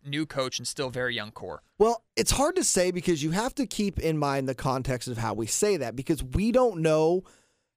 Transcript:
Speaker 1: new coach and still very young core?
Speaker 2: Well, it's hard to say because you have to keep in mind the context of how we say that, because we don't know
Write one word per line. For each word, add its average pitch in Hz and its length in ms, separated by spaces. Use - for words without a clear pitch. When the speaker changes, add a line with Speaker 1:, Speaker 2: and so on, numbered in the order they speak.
Speaker 1:
new 147 220
coach 131 320
and 123 80
still 131 240
very 123 240
young 107 160
core? 85 320
Speaker 2:
Well, 226 240
it's 214 160
hard 311 260
to 320 60
say 180 280
because 165 320
you 160 80
have 220 240
to 262 100
keep 202 340
in 160 200
mind 139 280
the 131 80
context 131 520
of 120 100
how 110 160
we 110 140
say 208 300
that, 117 180
because 135 280
we 170 280
don't 240 260
know 160 460